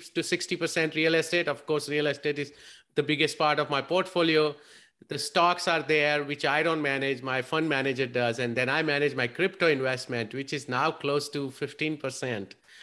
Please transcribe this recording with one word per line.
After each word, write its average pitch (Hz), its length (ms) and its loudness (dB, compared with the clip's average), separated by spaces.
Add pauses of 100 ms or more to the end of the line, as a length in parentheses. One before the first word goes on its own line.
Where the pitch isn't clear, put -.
(160)
to 165 80 0
sixty 180 320 -4
percent 160 400 -2
real 160 200 4
estate. 165 320 0
Of 147 200 -4
course, 151 200 -2
real 147 200 0
estate 143 320 -2
is 139 120 -6 (440)
the 151 80 2
biggest 147 340 0
part 151 220 2
of 139 100 -2
my 139 120 0
portfolio. 165 760 2 (520)
The 139 120 -6
stocks 175 480 2
are 165 160 4
there, 147 400 2
which 143 220 -4
I 147 180 2
don't 160 180 2
manage. 135 400 0
My 131 200 -2
fund 160 280 0
manager 135 380 0
does. 120 320 0
And 120 160 -2
then 127 140 0
I 151 120 2
manage 143 320 2
my 127 140 0
crypto 180 400 0
investment, 127 640 0
which 135 180 -8
is 143 160 -8
now 127 220 0
close 143 400 -2
to 139 220 -6
fifteen 156 460 -6
percent, 127 580 -6 (280)